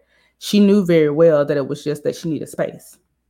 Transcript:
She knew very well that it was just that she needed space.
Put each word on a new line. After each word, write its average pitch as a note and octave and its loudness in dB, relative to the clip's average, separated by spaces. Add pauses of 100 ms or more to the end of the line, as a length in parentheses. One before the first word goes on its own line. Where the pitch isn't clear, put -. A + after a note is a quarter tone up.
(380)
She - 0
knew G3+ 4
very E3 2
well D3+ 4
that D3 -2
it C3+ -4
was C#3+ -10
just D3 -8
that C#3+ -4
she - -10
needed - -8
space. - -10 (340)